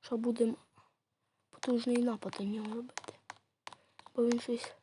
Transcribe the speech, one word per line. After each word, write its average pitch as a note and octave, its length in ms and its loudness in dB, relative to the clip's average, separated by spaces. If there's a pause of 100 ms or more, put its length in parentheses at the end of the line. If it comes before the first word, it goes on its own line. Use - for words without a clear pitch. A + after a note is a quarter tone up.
що - 160 -4
будемо A#3 400 2 (920)
потужний A#3+ 480 2
напад A3 420 0
на G3 60 0
нього G#3+ 280 -4
робити. - 400 -10 (1000)
Бо A#3+ 120 4
він A#3+ 140 4
щось - 420 -4